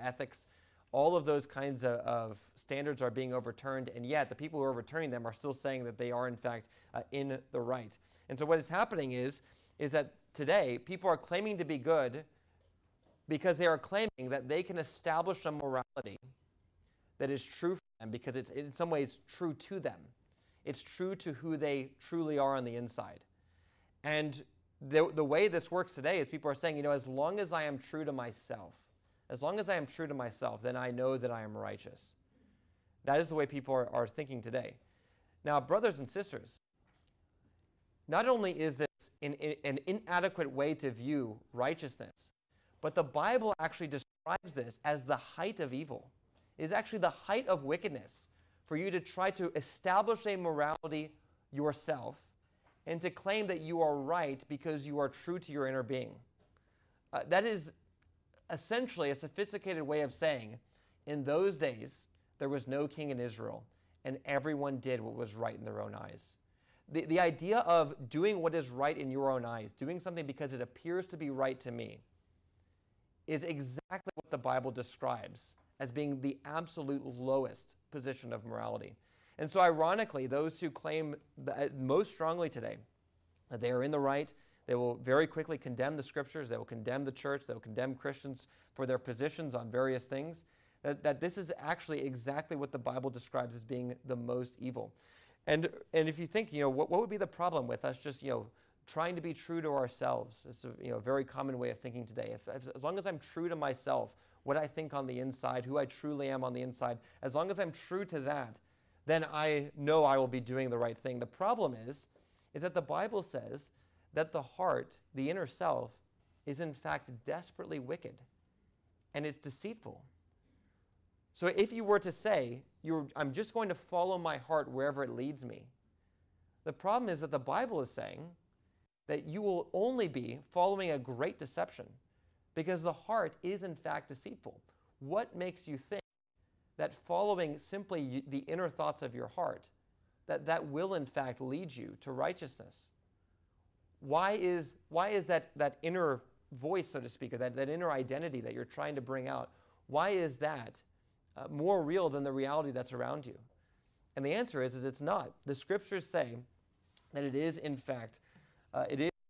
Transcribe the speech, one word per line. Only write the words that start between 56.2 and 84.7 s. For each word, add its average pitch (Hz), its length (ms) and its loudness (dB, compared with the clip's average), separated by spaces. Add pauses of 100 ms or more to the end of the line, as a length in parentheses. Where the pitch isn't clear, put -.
Uh, - 160 0
that 190 160 6
is 180 260 -2 (800)
essentially 175 600 0
a 139 40 2
sophisticated 190 680 -4
way 151 180 2
of 135 100 0
saying, 123 460 0 (480)
in 147 180 -2
those 165 340 4
days, 127 480 -2 (340)
there 139 100 0
was 131 180 -2
no 139 200 0
king 147 220 -6
in 127 100 -2
Israel, 110 440 -6 (420)
and 131 200 -4
everyone 139 520 0
did 123 240 0
what 113 140 -6
was 110 200 -6
right 113 200 -2
in 113 100 -10
their 107 160 -6
own 104 120 -6
eyes. 104 400 -14 (580)
The, 156 140 -2
the 165 140 4
idea 165 400 4
of 160 340 6 (160)
doing 185 320 2
what 165 140 2
is 139 140 0
right 139 280 0
in 135 140 -4
your 135 180 4
own 127 160 2
eyes, 113 280 -6
doing 170 260 -4
something 170 260 -6
because 135 280 -6
it 123 80 -4
appears 175 460 -4
to 180 100 -12
be 151 120 -4
right 131 300 0
to 123 120 -8
me, 110 280 -8 (1300)
is 147 160 -2
exactly 151 720 -8
what - 160 -10
the 147 60 -4
Bible 127 340 0
describes - 840 -6 (240)
as 131 120 -4
being 143 300 -2
the 139 240 -2
absolute 147 600 -4
lowest 131 680 0 (160)
position 127 420 -6
of 113 120 -8
morality. 110 500 -6 (420)
And 151 120 -4
so 190 100 2
ironically, 170 680 6
those 151 320 0
who 165 100 0
claim 156 460 -4 (220)
that 139 400 -2
most 139 340 4
strongly 165 380 0
today 110 280 -6 (720)
that 117 120 -6
they 120 100 2
are 127 120 2
in 147 80 0
the 151 80 2
right, 139 340 2 (320)
they 123 100 2